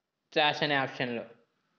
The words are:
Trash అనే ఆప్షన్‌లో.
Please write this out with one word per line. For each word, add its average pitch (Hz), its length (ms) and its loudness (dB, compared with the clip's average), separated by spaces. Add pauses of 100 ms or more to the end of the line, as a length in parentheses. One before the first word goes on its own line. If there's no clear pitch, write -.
(340)
Trash 147 300 2
అనే 147 120 2
ఆప్షన్‌లో. 127 480 -2 (560)